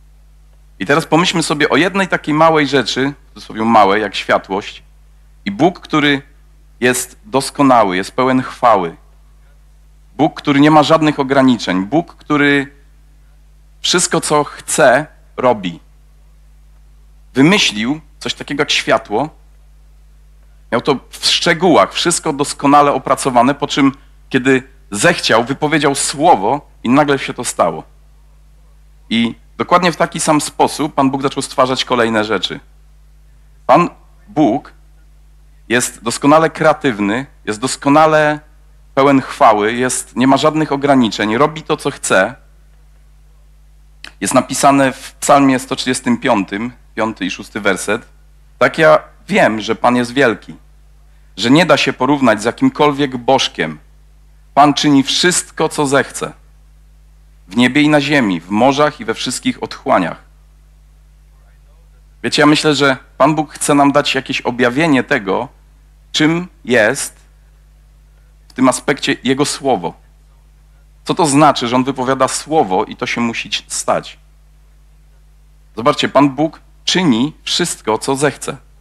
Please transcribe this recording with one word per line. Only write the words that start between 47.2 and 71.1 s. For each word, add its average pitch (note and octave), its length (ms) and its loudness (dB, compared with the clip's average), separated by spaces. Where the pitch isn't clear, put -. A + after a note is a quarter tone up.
i - 60 -6
szósty - 300 -10
werset: G2+ 440 -2
„Tak C#3 180 2
ja D#3 220 6
wiem, B2+ 340 0
że G#2+ 140 -4
Pan A#2+ 200 0
jest A#2+ 180 -2
wielki, B2 420 -2
że A#2 140 0
nie E3+ 140 4
da D3+ 120 4
się B2+ 160 -2
porównać B2+ 480 0
z G#2+ 40 -10
jakimkolwiek C3+ 720 0
bożkiem. A#2 640 -2
Pan C#3+ 200 6
czyni C#3 300 2
wszystko, - 680 -2
co D3 180 -4
zechce, - 460 -2
w G2+ 100 -8
niebie B2+ 240 2
i D3 80 2
na D3 120 4
ziemi, B2 400 0
w E2+ 80 -20
morzach C3 500 0
i A2 60 -14
we A2 80 -4
wszystkich - 500 -6
otchłaniach”. F2+ 600 -4
Wiecie, A#2+ 180 -2
ja D3 40 4
myślę, D3+ 300 2
że C3+ 220 0
Pan D#3 180 2
Bóg D3+ 180 -6
chce - 220 -2
nam C#3 160 4
dać C#3+ 240 0
jakieś - 260 -4
objawienie B2+ 640 0
tego, G#2+ 440 -4
czym E3+ 360 -2
jest A#2 500 0
w - 60 -20
tym C3 160 2
aspekcie - 540 -2
Jego C3+ 220 0
słowo. A#2 480 -4
Co C#3+ 120 -4